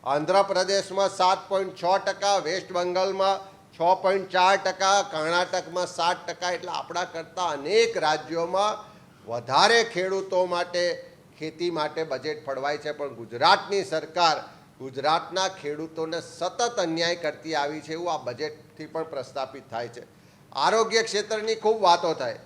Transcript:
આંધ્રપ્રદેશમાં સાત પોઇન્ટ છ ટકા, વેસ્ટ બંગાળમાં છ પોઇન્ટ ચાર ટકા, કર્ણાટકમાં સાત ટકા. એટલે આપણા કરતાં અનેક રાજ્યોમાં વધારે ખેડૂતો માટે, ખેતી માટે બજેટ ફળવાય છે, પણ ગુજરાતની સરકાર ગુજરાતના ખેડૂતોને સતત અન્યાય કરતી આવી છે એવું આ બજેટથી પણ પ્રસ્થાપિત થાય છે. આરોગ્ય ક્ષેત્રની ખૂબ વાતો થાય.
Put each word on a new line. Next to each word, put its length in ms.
આંધ્રપ્રદેશમાં 1120
સાત 300
પોઇન્ટ 340
છ 20
ટકા, 380
વેસ્ટ 320
બંગાળમાં 680
છ 40
પોઇન્ટ 320
ચાર 240
ટકા, 400
કર્ણાટકમાં 760
સાત 300
ટકા. 280
એટલે 160
આપણા 420
કરતાં 400
અનેક 420
રાજ્યોમાં 880
વધારે 520
ખેડૂતો 540
માટે, 360
ખેતી 360
માટે 340
બજેટ 400
ફળવાય 380
છે, 100
પણ 220
ગુજરાતની 680
સરકાર 520
ગુજરાતના 680
ખેડૂતોને 600
સતત 580
અન્યાય 440
કરતી 320
આવી 260
છે 120
એવું 180
આ 160
બજેટથી 640
પણ 220
પ્રસ્થાપિત 560
થાય 260
છે. 80
આરોગ્ય 520
ક્ષેત્રની 600
ખૂબ 180
વાતો 320
થાય. 320